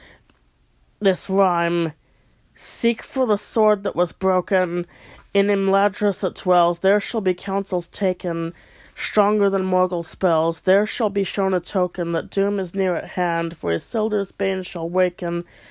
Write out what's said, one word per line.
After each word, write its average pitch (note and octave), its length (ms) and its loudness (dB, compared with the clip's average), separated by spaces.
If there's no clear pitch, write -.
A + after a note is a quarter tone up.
this F#3+ 280 2
rhyme, E3+ 600 2
"Seek - 480 -2
for C4 220 -2
the G#3+ 120 2
sword G#3+ 460 2
that G3+ 140 -4
was F3 160 0
broken. F3+ 720 0
In G3+ 140 2
Imladris G3 760 2
it F#3 120 -2
dwells. F3 440 2
There G3+ 220 2
shall A3 200 -4
be F#3 120 0
counsels G3 540 -4
taken, E3+ 680 -4
stronger G#3 540 2
than F#3+ 200 0
Morgul F3+ 340 0
spells. E3 580 0
There G3 240 4
shall G#3+ 240 -2
be G3 140 -2
shown F#3+ 300 -2
a F3+ 60 0
token F3 520 -2
that E3 180 -4
doom G3+ 300 -2
is F#3 160 -8
near F#3+ 200 0
at F3 160 -8
hand, E3+ 440 -2
for F3 160 -4
Isildur's G#3 600 -2
bane F#3+ 320 -4
shall E3+ 260 -8
waken, F3 560 0